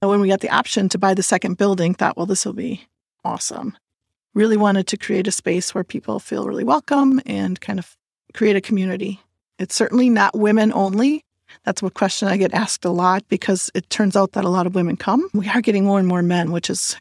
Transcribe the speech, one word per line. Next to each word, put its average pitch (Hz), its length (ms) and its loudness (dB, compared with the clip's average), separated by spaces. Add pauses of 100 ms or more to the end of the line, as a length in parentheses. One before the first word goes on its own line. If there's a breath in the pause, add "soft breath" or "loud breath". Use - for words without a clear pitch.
And 196 80 2
when 202 100 4
we 202 80 2
got 196 140 2
the - 80 -4
option 202 400 0
to - 80 -2
buy 190 160 4
the 185 100 0
second 180 340 0
building, 180 360 2
thought, - 240 -2
"Well, 170 80 -4
this 196 200 -2
will 202 80 -8
be - 340 -8 (360)
awesome." - 540 -8 (560)
Really 214 240 4
wanted 196 300 2
to 208 100 -6
create 190 300 -2
a 190 40 -4
space - 420 -4
where 190 100 -4
people - 360 -8
feel - 280 -6
really - 160 -6
welcome 277 640 2
and 196 360 -4
kind 196 180 -6
of - 160 -12 (380)
create 208 220 2
a 196 60 0
community. 190 600 -4 (360)
It's - 180 -6
certainly 247 340 2
not 208 280 2
women 214 360 4
only. 214 500 0 (400 loud breath)
That's - 180 -4
a 190 80 -2
question - 380 -2
I 196 100 2
get 190 160 2
asked - 320 -2
a 175 60 0
lot 185 380 2
because - 440 -2
it - 160 -6
turns 202 260 0
out 196 180 2
that 196 120 -2
a 175 40 0
lot 180 180 0
of 185 80 -4
women 175 220 0
come. 269 360 0
We 202 160 0
are 226 120 0
getting 202 240 2
more 196 140 4
and 185 80 2
more 180 140 2
men, 175 300 0
which 170 180 -4
is - 320 -4